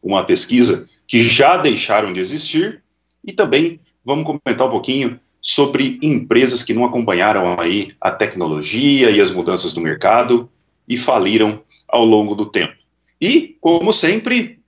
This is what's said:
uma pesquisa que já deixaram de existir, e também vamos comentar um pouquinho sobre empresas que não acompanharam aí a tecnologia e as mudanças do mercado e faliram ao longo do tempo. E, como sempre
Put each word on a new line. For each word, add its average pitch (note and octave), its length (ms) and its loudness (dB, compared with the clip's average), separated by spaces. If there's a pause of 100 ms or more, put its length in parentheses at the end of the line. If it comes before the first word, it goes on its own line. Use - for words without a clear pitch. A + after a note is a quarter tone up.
uma F#2+ 220 0
pesquisa A#2 640 2 (180)
que A#2 160 2
já C#3 360 4
deixaram G#2+ 540 -2
de F2+ 80 -8
existir, D#3 640 -4 (420)
e G3 80 -14
também D#3+ 460 0 (260)
vamos C#3+ 200 -4
comentar C3 420 -4
um B2+ 40 0
pouquinho B2+ 500 -4 (200)
sobre C#3 640 0
empresas B2+ 640 0
que A#2+ 100 -4
não A#2+ 100 0
acompanharam G2+ 760 0
aí F#2 280 -2 (120)
a - 100 -2
tecnologia G#2+ 1000 0
e G#2 100 4
as F#2 100 2
mudanças F2 420 -2
do E2+ 80 -6
mercado A#2 680 0 (380)
e A#2+ 80 -4
faliram G#2+ 680 0 (260)
ao A#2 160 2
longo G#2+ 300 2
do G2+ 120 -6
tempo. F2 280 -6 (460)
E, C4 400 0
como E3+ 320 2
sempre A3 760 -2